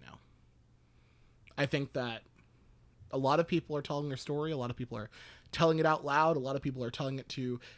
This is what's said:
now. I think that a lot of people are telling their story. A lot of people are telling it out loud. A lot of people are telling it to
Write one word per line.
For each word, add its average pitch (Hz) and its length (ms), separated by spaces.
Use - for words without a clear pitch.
now. - 140
I 143 100
think 139 280
that 120 280
a 135 80
lot 139 220
of 165 80
people 156 280
are 143 60
telling 147 260
their 131 100
story. 151 340
A 151 40
lot 123 140
of 120 60
people 120 220
are 107 120
telling 160 280
it 160 80
out 156 180
loud. 156 320
A 139 40
lot 131 160
of 135 60
people 127 220
are 117 60
telling 135 280
it 131 120
to 123 280